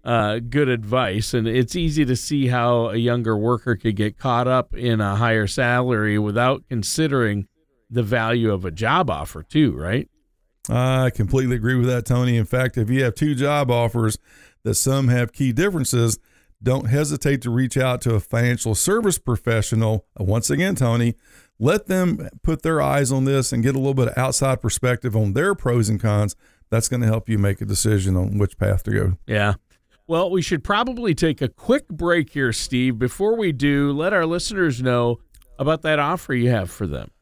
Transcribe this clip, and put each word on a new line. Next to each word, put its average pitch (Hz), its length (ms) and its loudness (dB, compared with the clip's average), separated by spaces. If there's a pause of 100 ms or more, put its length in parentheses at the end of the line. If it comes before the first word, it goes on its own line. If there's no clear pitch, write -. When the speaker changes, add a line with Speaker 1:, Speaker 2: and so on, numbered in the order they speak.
Speaker 1:
uh, 113 360 0
good 131 300 0
advice, 110 640 -2
and 113 140 0
it's 120 280 0
easy 160 280 0
to 127 120 2
see 139 320 -2
how 120 420 2
a 104 80 -2
younger 117 400 0
worker 117 380 0
could 110 200 -2
get 104 220 -2
caught 123 300 0
up 127 280 0
in 117 240 0
a 101 160 0
higher 110 320 2
salary 120 720 2
without 113 480 0
considering 117 800 -2 (420)
the 120 140 -2
value 113 480 0
of 95 140 -4
a 87 60 -6
job 123 380 0
offer 78 340 -8
too, 147 280 2
right? 87 380 -4 (580)
Speaker 2:
I 127 440 2
completely 127 440 0
agree 120 200 0
with 123 100 2
that, 123 220 -2
Tony. 123 300 2
In 110 80 2
fact, 127 300 -2
if 110 140 -2
you 131 140 2
have 120 100 0
two 151 220 0
job 143 340 0
offers 117 480 0 (460)
that 104 100 -2
some 135 360 2
have 123 220 2
key 131 220 0
differences, 127 640 0 (440)
don't 123 260 0
hesitate 139 560 0
to 120 80 -4
reach 127 260 0
out 127 240 0
to 113 140 0
a 101 40 2
financial 120 540 0
service 202 460 0
professional. 110 840 0 (120)
Once 104 320 0
again, 175 260 0
Tony, 117 380 0 (460)
let 180 260 2
them 180 440 -2 (120)
put 160 220 -2
their 160 180 0
eyes 139 300 0
on 131 140 0
this 135 280 0
and 120 80 0
get 131 140 2
a - 20 -2
little 135 160 0
bit 127 140 2
of - 100 -4
outside 131 420 0
perspective 120 560 -2
on 104 180 2
their 170 200 2
pros 120 340 2
and 107 140 0
cons. 104 340 0 (360)
That's 113 180 0
gonna 120 160 0
help 110 240 0
you 110 80 2
make 98 240 0
a 104 40 -6
decision 98 520 0
on 98 220 -2
which 101 180 0
path 98 260 0
to 107 80 -4
go. 98 260 0 (100)
Speaker 1:
Yeah. 104 280 0 (520)
Well, 170 240 0
we 185 100 0
should 156 220 -2
probably 233 500 -2
take 160 280 0
a 131 60 -2
quick - 420 0
break 170 420 -2
here, 131 200 0
Steve. 127 460 -2
Before 196 400 -2
we 202 140 0
do, 143 400 2
let 160 220 -2
our 175 120 2
listeners 170 560 -2
know 120 380 2 (400)
about 151 240 -2
that 156 160 0
offer 151 340 -2
you 120 160 2
have 101 220 0
for 101 160 -6
them. 65 240 -8 (100)